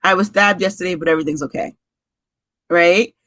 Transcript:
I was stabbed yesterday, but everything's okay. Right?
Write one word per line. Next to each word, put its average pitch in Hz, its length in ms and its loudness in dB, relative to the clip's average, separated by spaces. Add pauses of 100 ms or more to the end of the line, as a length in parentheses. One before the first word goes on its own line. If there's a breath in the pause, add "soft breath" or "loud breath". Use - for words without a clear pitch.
I 190 120 2
was 196 140 0
stabbed 202 320 0
yesterday, 185 340 -4
but 160 140 -6
everything's 156 340 -2
okay. - 320 -10 (960)
Right? 175 440 2 (120)